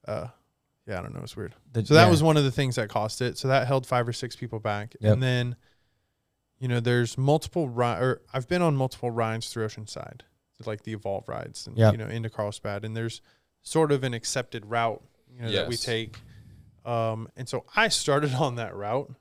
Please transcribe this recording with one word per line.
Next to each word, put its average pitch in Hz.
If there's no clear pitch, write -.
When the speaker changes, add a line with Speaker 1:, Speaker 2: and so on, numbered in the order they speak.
Speaker 1:
uh, 107
yeah, 98
I 90
don't -
know. 90
It's -
weird. -
Speaker 2:
The, 113
Speaker 1:
So 147
that 165
Speaker 2:
yeah. 180
Speaker 1:
was 156
one 160
of 147
the 135
things 131
that 107
cost 107
it. 123
So 135
that 131
held 131
five 120
or 120
six -
people 113
back. 104
Speaker 2:
Yep. 107
Speaker 1:
And 127
then, 123
you 127
know, 120
there's 120
multiple 147
ri-, 120
or 120
I've 131
been 180
on 156
multiple 131
rides 113
through 110
Oceanside, -
like 107
the 110
Evolve 98
rides, -
and -
Speaker 2:
Yep. 110
Speaker 1:
you 113
know, 110
into 113
Carlsbad, 104
and 110
there's 113
sort 156
of 135
an 123
accepted 117
route, 117
you 123
know, 113
that 92
we 120
Speaker 3:
Yes. -
Speaker 1:
take. 113
Um, 113
and 127
so -
I 220
started 147
<laughs> -
on 127
that 107
route. 107